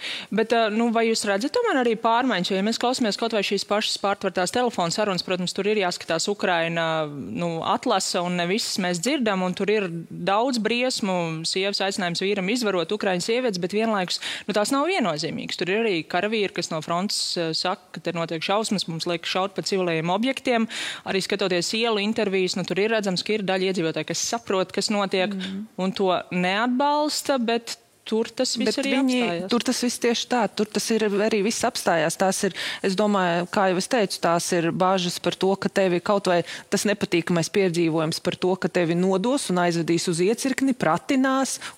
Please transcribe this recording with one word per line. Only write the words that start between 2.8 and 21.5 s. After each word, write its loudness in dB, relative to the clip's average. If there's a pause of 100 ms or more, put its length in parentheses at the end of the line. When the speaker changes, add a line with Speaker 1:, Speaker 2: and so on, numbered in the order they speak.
Speaker 1:
kaut -2
vai 2
šīs -2
pašas 0
pārtvertās 0
telefona 0
sarunas, 0
protams, -2
tur -4
ir 2
jāskatās 0
Ukraina, 0
nu, -4
atlasa 0
un 0
ne 0
visas -2
mēs 0
dzirdam, 0
un 0
tur -2
ir 2
daudz 0
briesmu, 0
sievas -2
aicinājums -2
vīram 0
izvarot 0
Ukraiņas 0
sievietes, 0
bet -4
vienlaikus, 0 (280)
nu, -4
tās 2
nav 2
viennozīmīgas. -2
Tur -4
ir 0
arī 0
karavīri, 0
kas -6
no -2
frontes, -2
eh, -2
saka, -2 (100)
ka -12
te -4
notiek -4
šausmas, 0
mums -6
liek -2
šaut 0
pa -4
civiliem 0
objektiem. 0 (380)
Arī -2
skatoties 0